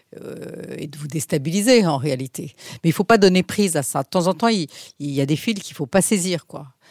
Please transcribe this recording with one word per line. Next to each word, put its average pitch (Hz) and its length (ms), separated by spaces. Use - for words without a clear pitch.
euh, - 120
et - 80
de 143 100
vous 147 120
déstabiliser 175 800
en 151 100
réalité. 131 580
Mais 165 60
il - 20
faut 196 120
pas 226 140
donner 185 240
prise 185 340
à 143 60
ça. 139 220
De - 40
temps 175 200
en 185 60
temps, 226 140
il, 190 200
il 143 100
y 139 100
a 139 60
des 147 100
fils 208 240
qu'il - 140
faut 139 120
pas 185 160
saisir, 180 440
quoi. 151 220